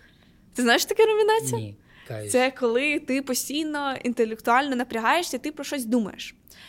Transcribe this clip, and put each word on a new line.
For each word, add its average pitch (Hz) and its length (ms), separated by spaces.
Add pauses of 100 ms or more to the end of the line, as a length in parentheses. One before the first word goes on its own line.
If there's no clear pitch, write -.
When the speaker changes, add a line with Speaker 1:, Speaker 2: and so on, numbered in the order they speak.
(540)
Speaker 1:
Ти 240 80
знаєш 247 240
таке 427 200
румінація? 440 560
Speaker 2:
Ні. 202 160 (300)
Каюсь. 107 240
Speaker 1:
Це 254 280
коли 269 400
ти 269 220
постійно 285 800
інтелектуально 254 720
напрягаєшся, 247 640
ти 302 140
про 285 120
щось 269 220
думаєш. 220 500 (340)